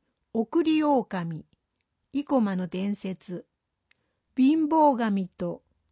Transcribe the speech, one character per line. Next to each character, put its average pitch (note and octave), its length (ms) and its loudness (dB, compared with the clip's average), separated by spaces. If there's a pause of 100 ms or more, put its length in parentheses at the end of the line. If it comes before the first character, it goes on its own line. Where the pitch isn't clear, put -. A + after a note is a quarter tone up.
(320)
送 A3+ 300 -2
り D#4 220 2
狼、 F3+ 600 -2 (680)
生 C#4+ 120 -4
駒 A3 320 0
の F#3 120 -4
伝 G3 260 -6
説、 F#3 500 -12 (920)
貧 D4 320 4
乏 D4+ 280 4
神 G3+ 320 -2
と F3 360 -8 (280)